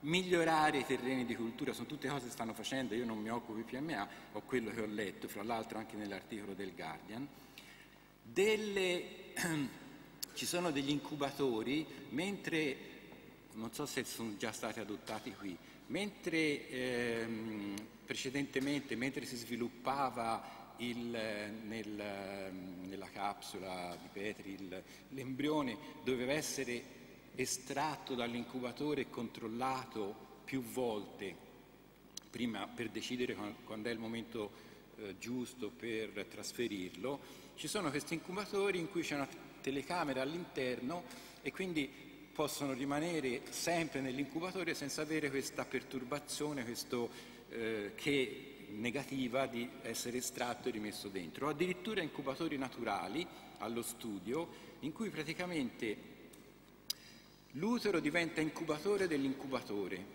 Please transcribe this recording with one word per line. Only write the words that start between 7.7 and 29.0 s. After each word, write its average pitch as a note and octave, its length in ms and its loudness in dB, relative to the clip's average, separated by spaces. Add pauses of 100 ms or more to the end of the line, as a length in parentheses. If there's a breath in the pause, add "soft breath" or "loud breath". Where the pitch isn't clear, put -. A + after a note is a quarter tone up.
delle, G3 1120 4
<clears throat> D#3 360 4 (640)
ci - 120 -2
sono F3 260 4
degli C#3 180 4
incubatori, C#3 960 2 (240 loud breath)
mentre, D#3+ 680 2 (760)
non A2 200 -4
so D3 120 0
se C3+ 180 0
sono A2+ 340 -2
già A2+ 140 0
stati G#2+ 280 -2
adottati G#2 540 -4
qui, F#2+ 220 -6 (320 loud breath)
mentre, D#3+ 800 2
ehm, A2+ 1080 0 (280)
precedentemente, C#3 920 0
mentre B2+ 300 0
si B2 100 -6
sviluppava A#2 1400 0
il, A#2+ 320 -2
nel, G#2 1400 -2 (360)
nella F#2+ 240 -6
capsula F#2 880 -2
di E2+ 100 -14
Petri, G2 420 -4
il, F#2 300 -6 (260 loud breath)
l'embrione C3+ 680 2 (260 loud breath)
doveva B2+ 300 4
essere C3+ 640 0 (360)
estratto C#3 800 0
dall'incubatore A#2+ 880 0